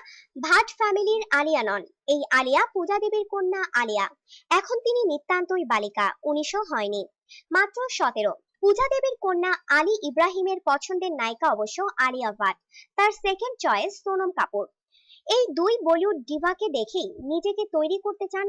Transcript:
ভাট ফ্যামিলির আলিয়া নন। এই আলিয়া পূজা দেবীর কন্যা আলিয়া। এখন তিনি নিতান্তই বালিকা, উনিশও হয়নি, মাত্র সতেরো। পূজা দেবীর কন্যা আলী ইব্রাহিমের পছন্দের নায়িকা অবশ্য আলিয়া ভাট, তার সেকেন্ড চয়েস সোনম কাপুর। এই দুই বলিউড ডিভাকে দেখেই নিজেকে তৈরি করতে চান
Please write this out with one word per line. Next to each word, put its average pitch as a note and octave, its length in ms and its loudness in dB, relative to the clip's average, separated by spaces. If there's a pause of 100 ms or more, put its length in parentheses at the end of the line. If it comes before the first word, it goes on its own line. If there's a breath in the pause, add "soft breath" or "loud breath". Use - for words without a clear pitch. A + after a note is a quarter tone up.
(400 loud breath)
ভাট F4+ 300 4
ফ্যামিলির G#4 600 2
আলিয়া D4 320 2
নন। G3+ 220 -2 (220)
এই C#4+ 240 2
আলিয়া C4 300 4 (140)
পূজা G4 240 0
দেবীর G#4+ 320 0
কন্যা F#4+ 320 -2 (120)
আলিয়া। G#3+ 340 0 (420 loud breath)
এখন G4+ 280 0
তিনি A#4+ 260 0
নিতান্তই F4+ 600 -2
বালিকা, G#3 500 -2 (100)
উনিশও G3+ 380 -2
হয়নি, G#3 440 -4 (440 loud breath)
মাত্র G4 400 0
সতেরো। A3+ 420 0 (280)
পূজা G4+ 280 4
দেবীর C5+ 320 0
কন্যা F4+ 340 0 (140)
আলী D#4 400 2
ইব্রাহিমের F#4 560 0
পছন্দের F4 480 -2
নায়িকা A#3+ 400 0
অবশ্য G#3+ 340 -4 (100)
আলিয়া B3+ 360 -2
ভাট, G3+ 240 -2 (400 loud breath)
তার G#4 160 2
সেকেন্ড G4+ 460 -4
চয়েস D#4+ 460 0
সোনম F#4+ 260 -2
কাপুর। G3+ 360 -2 (600 soft breath)
এই A#4+ 280 2
দুই F#4+ 300 2
বলিউড E4+ 320 2
ডিভাকে D4+ 520 -2
দেখেই C#4 540 -4
নিজেকে G4 500 -2
তৈরি D#4+ 320 0
করতে G4+ 280 -4
চান G4 160 -4